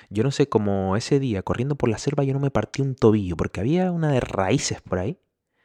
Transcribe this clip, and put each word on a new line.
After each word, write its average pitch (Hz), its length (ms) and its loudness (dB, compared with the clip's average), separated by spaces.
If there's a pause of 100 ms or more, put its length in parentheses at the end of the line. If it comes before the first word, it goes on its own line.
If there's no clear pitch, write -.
(100)
Yo 104 120 -2
no 135 80 2
sé 139 180 0
cómo 98 480 0
ese 139 220 0
día 117 240 -2
corriendo 139 320 -2
por 139 140 -2
la 110 100 -2
selva 143 240 -2
yo 135 120 0
no 139 60 -2
me 139 100 0
partí - 320 -2
un 135 120 -2
tobillo 104 420 4
porque - 240 -4
había 175 320 0
una 160 200 0
de 131 80 2
raíces - 640 0
por - 160 -4
ahí. 107 200 -4 (460)